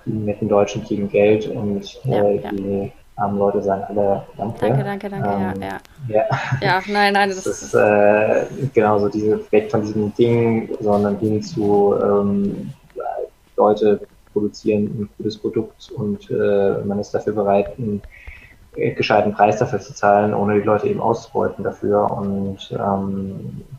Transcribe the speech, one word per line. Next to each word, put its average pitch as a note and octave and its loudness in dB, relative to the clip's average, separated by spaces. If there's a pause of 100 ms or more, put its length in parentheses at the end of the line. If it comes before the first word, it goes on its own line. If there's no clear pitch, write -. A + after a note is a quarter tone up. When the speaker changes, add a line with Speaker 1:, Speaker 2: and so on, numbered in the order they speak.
Speaker 1:
die A2+ -4
netten G#2+ -2
Deutschen G2+ 2
kriegen G2+ -4
Geld G#2 4
und, G2+ -6 (120)
Speaker 2:
Ja, A2+ 0
Speaker 1:
äh, G2+ 2
Speaker 2:
ja. - -10
Speaker 1:
die G2 -4 (280)
armen G2+ -2
Leute G2+ 2
sagen G2 -2
alle, G2+ 0 (140)
"Danke." - -8
Speaker 2:
Danke, B2+ 2
danke, G3+ -8
danke, G3 -6
ja, G3 -2
Speaker 1:
Ähm, F#3+ -8
Speaker 2:
ja. F#3+ -8 (300)
Speaker 1:
ja. G#3+ 2 (360)
Speaker 2:
Ja, F#3+ 2
nein, G3+ 2
nein, G3 4
Speaker 1:
Das F#3 -6
Speaker 2:
das - -4
Speaker 1:
ist, - -10
äh, G#2+ 4 (280)
genau G#2+ 4
so G2+ 2
diese, G#2+ 0
weg G#2+ 2
von A2 0
diesem G#2 -4
Ding, A#2 2 (100)
sondern G#2 2
hin G#2+ 0
zu, G2+ 2
ähm, G2+ 0 (840)
Leute G#2 4 (320)
produzieren G#2 -2
ein G#2+ -6
gutes G#2+ -6
Produkt - -6
und, G#2 -6
äh, G2+ 2
man G2+ -2
ist G#2 -8
dafür G#2 -2
bereit, G2+ 0
einen, G#2 -4 (760)
äh, - -2
gescheiten G#2 2
Preis G#2+ 4
dafür G#2+ -2
zu - -18
zahlen, G#2 4
ohne G#2 2
die - 2
Leute G#2 2
eben G#2+ -2
auszubeuten A2 -2
dafür. G#2 0
Und, G2 -6
ähm, G2 -6 (140)